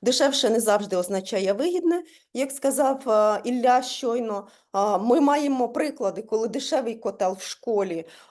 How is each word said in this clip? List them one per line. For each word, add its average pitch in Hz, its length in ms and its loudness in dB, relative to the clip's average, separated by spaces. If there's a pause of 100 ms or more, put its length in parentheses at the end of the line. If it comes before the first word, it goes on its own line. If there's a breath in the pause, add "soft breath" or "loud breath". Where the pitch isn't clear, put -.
Дешевше 269 480 2
не 226 100 2
завжди 208 360 0
означає 190 560 -2
вигідне, 349 500 0 (320 loud breath)
як 269 180 -4
сказав, 269 560 0
е, 214 360 4
Ілля 247 380 2
щойно. 226 640 -4 (260 soft breath)
А, 202 260 2
ми 240 220 4
маємо 285 480 2
приклади, 233 540 -4
коли 220 260 -2
дешевий 240 460 -2
котел 196 440 -2
в - 40 -16
школі, 190 600 -4 (260 loud breath)